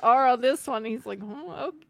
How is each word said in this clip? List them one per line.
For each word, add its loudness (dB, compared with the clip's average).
R 6
on 4
this 0
one." -4
He's -6
like, -10
"Hmm, -14
o-, -8